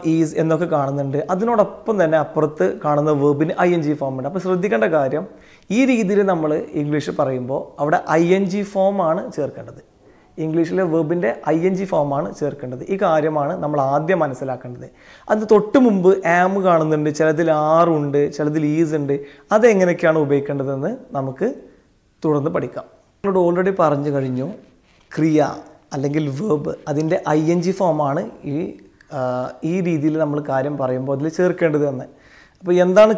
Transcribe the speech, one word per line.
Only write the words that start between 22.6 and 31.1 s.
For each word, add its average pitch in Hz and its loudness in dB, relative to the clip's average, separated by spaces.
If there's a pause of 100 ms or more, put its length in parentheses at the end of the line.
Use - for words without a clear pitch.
നമ്മളോട് - -6 (100)
already 185 0
പറഞ്ഞു 147 2
കഴിഞ്ഞു, 135 -4 (640)
ക്രിയ 151 2 (300)
അല്ലെങ്കിൽ 143 -2
verb, 151 -2 (140)
അതിൻ്റെ 156 0
ഐ 156 2
എൻ 175 2
ജി 180 0
ഫോം 160 0
ആണ് 185 -4 (140)
ഈ, 165 -6 (360)
ആ, 127 -4 (140)
ഈ 175 0
രീതിയിൽ 160 0
നമ്മൾ 147 -2
കാര്യം 139 -2
പറയുമ്പോൾ 131 -2